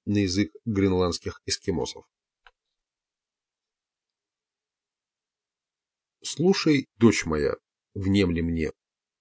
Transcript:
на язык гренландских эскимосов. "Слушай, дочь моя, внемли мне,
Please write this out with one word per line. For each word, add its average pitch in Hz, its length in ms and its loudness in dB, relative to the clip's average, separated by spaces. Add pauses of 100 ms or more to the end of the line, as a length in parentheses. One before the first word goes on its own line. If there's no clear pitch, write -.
на 101 140 0
язык 98 340 0 (140)
гренландских 95 800 0
эскимосов. - 580 -6 (4000)
"Слушай, 156 640 0 (100)
дочь 110 280 4
моя, 73 300 -2 (400)
внемли 95 480 0
мне, 82 280 -4 (500)